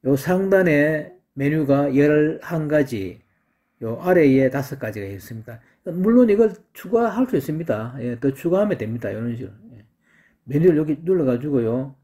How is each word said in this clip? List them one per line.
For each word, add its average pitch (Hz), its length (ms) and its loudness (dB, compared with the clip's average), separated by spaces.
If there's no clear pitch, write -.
요 135 100 2
상단에 160 960 2
메뉴가 139 600 0
열한 151 720 2
가지, 127 540 -2
요 113 200 -8
아래에 143 480 4
다섯 131 280 -6
가지가 107 280 -8
있습니다. 110 540 -14
물론 214 440 4
이걸 208 240 4
추가할 226 540 -2
수 214 100 -2
있습니다. 131 640 -4
예, 120 180 -6
더 139 120 0
추가하면 180 460 -2
됩니다. 113 320 -6
이런 117 260 -6
식으로. 98 180 -14
예. 107 120 -20
메뉴를 156 340 4
여기 151 240 -2
눌러가지고요. 135 1040 -2